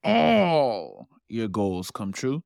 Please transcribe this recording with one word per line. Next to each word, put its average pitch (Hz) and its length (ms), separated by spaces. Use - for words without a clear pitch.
all 127 1040
your 113 180
goals 95 460
come 98 180
true? 131 360